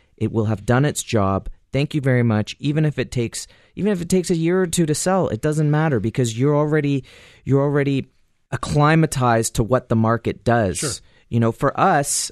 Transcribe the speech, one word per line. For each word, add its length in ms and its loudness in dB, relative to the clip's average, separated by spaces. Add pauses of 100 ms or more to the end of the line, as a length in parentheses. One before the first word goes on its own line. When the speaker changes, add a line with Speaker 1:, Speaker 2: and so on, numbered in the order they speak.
(160)
Speaker 1:
it 160 -4
will 140 0
have 200 -4
done 180 2
its 180 -2
job. 460 0 (240)
Thank 220 -2
you 60 0
very 220 2
much. 380 0
Even 240 -2
if 160 -2
it 100 -6
takes, 380 -6 (260)
even 180 -2
if 80 -4
it 80 -8
takes 220 0
a 60 2
year 260 0
or 40 0
two 200 0
to 80 0
sell, 340 0
it 140 -4
doesn't 280 0
matter 280 2
because 400 -2
you're 180 2
already, 480 0 (400)
you're 180 2
already 440 0 (460)
acclimatized 1040 2
to 80 0
what 240 0
the 80 2
market 480 0
does. 340 2
Speaker 2:
Sure. 120 -4 (380)
Speaker 1:
You 120 0
know, 100 2
for 280 -4
us 540 0